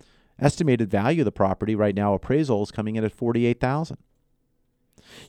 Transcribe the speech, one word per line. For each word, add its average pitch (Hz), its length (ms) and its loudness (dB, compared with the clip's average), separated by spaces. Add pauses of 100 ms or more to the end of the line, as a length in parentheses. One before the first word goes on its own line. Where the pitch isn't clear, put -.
(400)
Estimated 127 500 2
value 123 320 0
of 123 40 2
the 101 60 0
property 101 440 0
right 101 200 2
now, 101 180 2
appraisal 123 500 0
is - 80 -6
coming 107 240 -6
in 110 80 -2
at 104 100 -2
forty-eight 120 460 0
thousand. 135 380 -4 (1300)